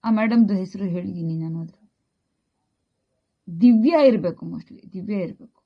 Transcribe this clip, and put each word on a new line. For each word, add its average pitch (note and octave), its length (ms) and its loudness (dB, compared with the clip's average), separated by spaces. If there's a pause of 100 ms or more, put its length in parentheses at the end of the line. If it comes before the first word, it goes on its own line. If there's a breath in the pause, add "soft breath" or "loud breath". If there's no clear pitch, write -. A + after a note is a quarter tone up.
ಆ A3+ 80 -2
ಮೇಡಮ್ದು A3 420 2
ಹೆಸರು F#3+ 320 -6
ಹೇಳಿದ್ದೀನಿ F3 520 -6
ನಾನು. E3 240 -8
ಅದು E3 180 -16 (1800)
ದಿವ್ಯಾ B3 400 6
ಇರ್ಬೇಕು, F#3+ 440 2
mostly - 480 -16
ದಿವ್ಯಾ G3+ 260 -6
ಇರ್ಬೇಕು. - 460 -12